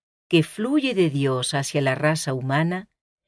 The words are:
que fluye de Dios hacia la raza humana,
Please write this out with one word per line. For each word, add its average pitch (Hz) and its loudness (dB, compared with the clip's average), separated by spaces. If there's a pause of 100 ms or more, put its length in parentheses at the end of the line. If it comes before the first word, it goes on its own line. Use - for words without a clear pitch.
(280)
que 165 6
fluye 254 -2
de 175 2
Dios 135 0
hacia 143 -2
la 135 2
raza 151 -2
humana, 151 -2 (380)